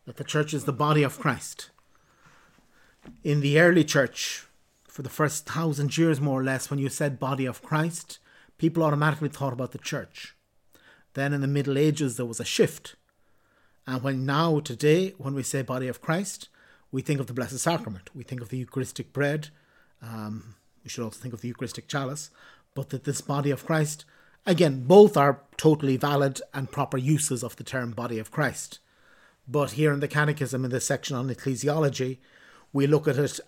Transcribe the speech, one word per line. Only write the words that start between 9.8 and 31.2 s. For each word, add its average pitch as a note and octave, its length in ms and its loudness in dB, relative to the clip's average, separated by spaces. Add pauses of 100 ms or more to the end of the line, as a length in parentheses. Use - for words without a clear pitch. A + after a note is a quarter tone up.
Then C#3 180 -2
in C#3+ 100 -2
the C#3 60 0
Middle C#3 300 0
Ages, D3+ 400 2
there B2 80 -4
was A2+ 140 -8
a A2+ 60 -6
shift. - 500 0 (920)
And B2+ 160 -4
when C3 220 -2
now, D3+ 340 2
today, D3+ 580 2
when C#3 160 -6
we C3+ 100 -4
say C3+ 180 -4
body B2+ 260 -4
of A#2+ 140 -8
Christ, - 480 -6 (420)
we C3 100 -4
think C#3+ 180 -2
of B2+ 80 -4
the B2 60 -10
Blessed B2 260 -6
Sacrament. - 560 -4
We B2 80 -14
think B2 180 -10
of A2 80 -14
the C3 80 -6
Eucharistic B2+ 560 -8
bread. C#3+ 360 -2 (520)
Um, A2 540 -12 (280)
we - 60 -16
should B2 140 -8
also G#2+ 160 -12
think B2+ 140 -12
of A#2 80 -12
the A#2+ 60 -8
Eucharistic A#2+ 400 -10
chalice. C#3+ 420 -6 (460)
But C3+ 140 -8
that C3+ 160 -8
this C#3+ 160 -4
body C#3+ 280 -2
of C3 160 -2
Christ, D#3 400 -2 (400)
again, D3+ 400 2
both G3+ 320 10
are C#3+ 240 4 (160)
totally D3+ 400 4
valid C#3+ 440 0 (120)
and C3+ 180 -6
proper C3+ 260 -2
uses C3 460 0
of A#2 120 -8
the - 80 -14
term B2 280 -6
body A#2 280 -6
of G#2+ 120 -10
Christ. - 480 -4 (680)
But C3 240 0
here D3 200 2
in C#3+ 100 0
the C#3+ 60 -2
Catechism, C#3+ 560 0
in B2+ 80 -2
this B2+ 140 -2
section C#3 300 -2
on C3 140 -4